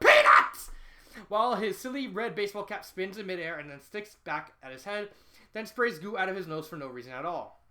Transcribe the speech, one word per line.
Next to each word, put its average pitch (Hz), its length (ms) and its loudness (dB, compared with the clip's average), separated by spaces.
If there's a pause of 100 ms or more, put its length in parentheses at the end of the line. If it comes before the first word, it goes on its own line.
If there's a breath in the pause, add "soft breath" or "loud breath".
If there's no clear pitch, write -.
Peanuts! - 680 8 (580 loud breath)
While 226 280 2
his 196 220 -2
silly 262 280 -6
red 214 280 -6
baseball 202 300 -4
cap 202 200 -10
spins 190 340 -8
in 220 80 -10
midair 170 320 -6
and 147 120 -12
then 139 100 -16
sticks - 440 -12
back 156 280 -6 (100)
at 131 100 -14
his 131 120 -16
head, 208 260 -6 (420 soft breath)
then 220 140 -8
sprays 233 320 -2
goo 202 180 -8
out 190 120 0
of 190 80 -4
his 185 100 -8
nose 160 220 -6
for 175 80 -12
no 139 120 -10
reason 123 240 -14
at 131 120 -10
all. 160 460 -8